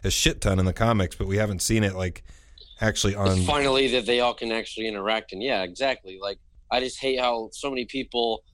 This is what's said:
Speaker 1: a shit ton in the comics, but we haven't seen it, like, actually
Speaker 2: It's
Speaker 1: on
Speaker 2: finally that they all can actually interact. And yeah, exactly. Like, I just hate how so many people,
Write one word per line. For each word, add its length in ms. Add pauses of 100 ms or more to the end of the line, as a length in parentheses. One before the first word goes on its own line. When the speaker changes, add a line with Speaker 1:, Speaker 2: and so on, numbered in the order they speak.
Speaker 1:
a 60
shit 300
ton 180
in 80
the 60
comics, 440
but 100
we 120
haven't 240
seen 220
it, 100
like, 280 (580)
actually 340
Speaker 2:
It's 60
Speaker 1:
on 240
Speaker 2:
finally 480
that 120
they 160
all 140
can 180
actually 340
interact. 460
And 100
yeah, 200
exactly. 580
Like, 180 (320)
I 100
just 200
hate 180
how 340
so 180
many 160
people, 560 (120)